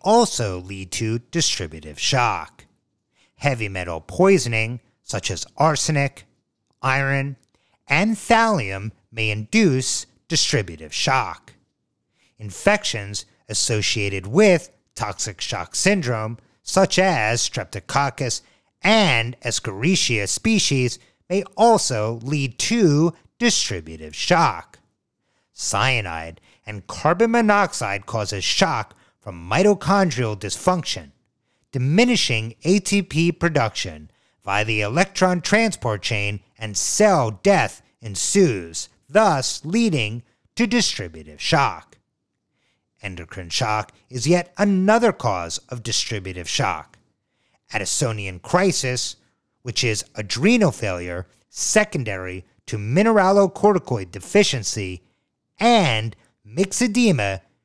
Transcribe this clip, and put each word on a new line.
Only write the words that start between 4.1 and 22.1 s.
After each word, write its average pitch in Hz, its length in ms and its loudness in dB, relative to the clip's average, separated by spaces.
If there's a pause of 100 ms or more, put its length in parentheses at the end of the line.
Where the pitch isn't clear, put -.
such - 280 -6
as 90 160 -6 (120)
arsenic, 147 680 0 (580)
iron, 135 540 -2 (520)
and 196 280 2
thallium, 135 760 0 (200)
may 113 180 -2
induce 131 760 0 (220)
distributive 90 640 -2
shock. 120 600 -2 (840)
Infections 107 840 -2 (240)
associated 101 800 -2
with 175 440 4 (240)
toxic - 460 -6
shock - 340 -8
syndrome, 120 600 0 (240)
such - 360 2
as 120 500 2
Streptococcus 131 960 -4 (400)
and 147 600 2
Escherichia 113 840 -2
species, 139 720 0 (300)
may 190 140 0 (140)
also 117 680 2